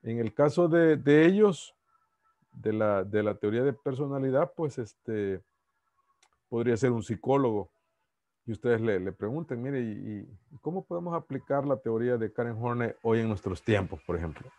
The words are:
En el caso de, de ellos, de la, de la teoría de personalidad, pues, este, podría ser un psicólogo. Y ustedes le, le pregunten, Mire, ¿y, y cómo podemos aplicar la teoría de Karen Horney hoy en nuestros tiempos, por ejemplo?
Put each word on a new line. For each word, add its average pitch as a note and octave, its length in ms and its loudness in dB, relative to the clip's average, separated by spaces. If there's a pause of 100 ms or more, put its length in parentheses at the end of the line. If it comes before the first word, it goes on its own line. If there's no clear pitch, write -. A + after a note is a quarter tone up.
En A#2 160 -4
el A2+ 140 -2
caso D3+ 340 4
de, D#3+ 300 6
de D3 280 6
ellos, G3 500 2 (760)
de G#2+ 220 -4
la, G#2 300 2
de G#2 200 0
la G#2 120 0
teoría A2 280 0
de C#3 100 2
personalidad, C#3 800 -2
pues, D#3 220 -6
este, G#2 640 -6 (1080)
podría A#2 260 0
ser B2 160 2
un A2+ 100 0
psicólogo. A#2 720 -2 (760)
Y A#2 80 -8
ustedes A#2 280 0
le, G#2+ 180 2
le F#2 120 -4
pregunten, A#2+ 500 -6
Mire, C3+ 200 -4
¿y, G#2 460 -8 (240)
y C3+ 100 -20
cómo F3+ 220 -8
podemos F3 320 -8
aplicar C#3 500 -4
la C3+ 120 0
teoría A#2+ 400 -2
de A2 160 -4
Karen A#2 260 -4
Horney A#2+ 320 -2 (120)
hoy A2+ 160 2
en A2+ 80 0
nuestros F#2+ 360 -4
tiempos, F#2+ 420 0
por E2+ 100 -2
ejemplo? E2 440 -6